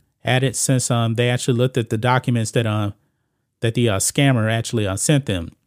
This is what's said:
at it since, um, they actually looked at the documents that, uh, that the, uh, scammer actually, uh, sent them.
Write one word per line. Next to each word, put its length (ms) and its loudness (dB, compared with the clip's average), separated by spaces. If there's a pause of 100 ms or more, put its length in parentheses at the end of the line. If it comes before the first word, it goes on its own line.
(220)
at 220 2
it 100 0
since, 360 0
um, 240 0
they 160 2
actually 260 0
looked 220 0
at 120 -2
the 80 -2
documents 540 0
that, 140 0
uh, 260 -2 (680)
that 140 0
the, 140 2
uh, 100 0
scammer 540 2
actually, 340 -2
uh, 100 -4
sent 300 0
them. 300 -4 (100)